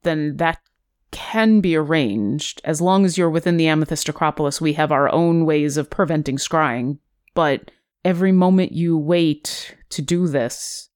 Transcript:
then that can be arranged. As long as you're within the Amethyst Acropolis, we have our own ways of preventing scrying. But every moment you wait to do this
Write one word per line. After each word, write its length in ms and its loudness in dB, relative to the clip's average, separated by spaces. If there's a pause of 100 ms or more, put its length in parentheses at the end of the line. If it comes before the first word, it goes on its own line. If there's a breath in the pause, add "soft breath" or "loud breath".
then 320 -2
that 240 -2 (500)
can 500 2
be 140 0
arranged. 880 -2
As 180 -4
long 240 4
as 140 0
you're 100 2
within 280 0
the 100 2
Amethyst 420 0
Acropolis, 520 -2
we 140 0
have 180 0
our 200 2
own 320 2
ways 320 0
of 140 -4
preventing 460 -2
scrying. 640 -2 (360)
But 360 -2 (320)
every 300 2
moment 400 4
you 240 0
wait 800 -2 (140)
to 100 -6
do 260 0
this 680 -6